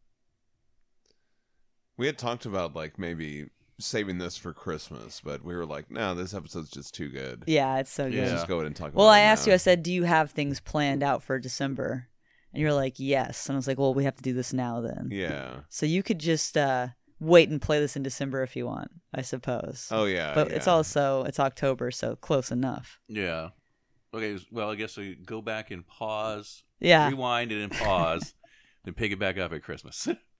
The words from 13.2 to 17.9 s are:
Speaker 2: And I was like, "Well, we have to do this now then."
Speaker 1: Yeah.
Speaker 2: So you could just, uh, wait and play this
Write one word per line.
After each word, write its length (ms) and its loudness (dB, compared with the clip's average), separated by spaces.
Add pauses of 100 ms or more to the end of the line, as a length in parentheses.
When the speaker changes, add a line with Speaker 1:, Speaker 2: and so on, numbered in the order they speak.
Speaker 2:
And 80 0
I 20 0
was 100 -2
like, 100 0
"Well, 160 4
we 100 2
have 120 0
to 60 -20
do 100 -2
this 200 -2
now 280 -2
then." 300 -6
Speaker 1:
Yeah. 580 -4
Speaker 2:
So 180 -4
you 160 2
could 180 0
just, 360 0
uh, 320 2 (300)
wait 320 10
and 100 -2
play 200 2
this 160 -2